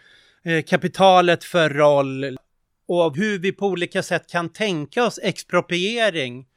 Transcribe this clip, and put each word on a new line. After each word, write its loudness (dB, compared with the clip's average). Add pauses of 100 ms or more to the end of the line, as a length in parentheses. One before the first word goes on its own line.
(440)
eh, -2
kapitalet 4
för 0
roll? 2 (500)
Och 0
hur -2
vi -2
på -4
olika -4
sätt -6
kan -4
tänka -4
oss -4
expropriering. -4